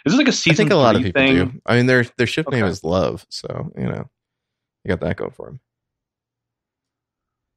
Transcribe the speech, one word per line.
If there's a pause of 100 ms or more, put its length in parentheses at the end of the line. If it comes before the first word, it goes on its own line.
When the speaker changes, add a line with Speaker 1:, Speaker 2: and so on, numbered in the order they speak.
Speaker 1:
is
it,
like,
a
Speaker 2:
I
Speaker 1:
season
Speaker 2:
think
a
lot
of
Speaker 1:
three
Speaker 2:
people
Speaker 1:
thing? (140)
Speaker 2:
do.
I
mean,
their, (140)
their
ship
name
Speaker 1:
Okay.
Speaker 2:
is
Love,
so,
you
know, (760)
you
got
that
going
for
him. (2000)